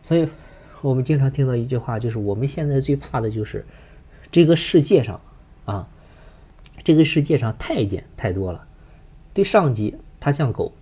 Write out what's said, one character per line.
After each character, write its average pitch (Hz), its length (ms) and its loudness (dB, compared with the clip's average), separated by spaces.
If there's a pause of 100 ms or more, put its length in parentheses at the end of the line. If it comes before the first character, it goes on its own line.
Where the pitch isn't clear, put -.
所 165 160 0
以 160 100 2 (540)
我 139 120 0
们 127 100 0
经 151 160 0
常 135 100 2
听 135 160 0
到 127 80 0
一 120 120 -2
句 127 120 -4
话， 113 220 -4
就 117 100 -2
是 110 80 -4
我 101 160 -2
们 120 140 -2
现 147 200 -4
在 139 120 2
最 139 160 0
怕 139 240 -6
的 110 100 -2
就 110 140 -4
是 - 220 -10 (680)
这 165 140 6
个 165 100 6
世 165 260 2
界 143 220 4
上 101 160 -8 (460)
啊， 98 200 -6 (960)
这 160 120 4
个 160 80 6
世 147 180 2
界 147 160 0
上 110 200 -2
太 190 280 -4
监 101 180 -6 (120)
太 98 160 -4
多 92 220 -4
了， - 120 -14 (680)
对 196 100 2
上 180 300 2
级 107 220 -4 (220)
他 - 140 -2
像 139 200 0
狗 85 200 -4 (100)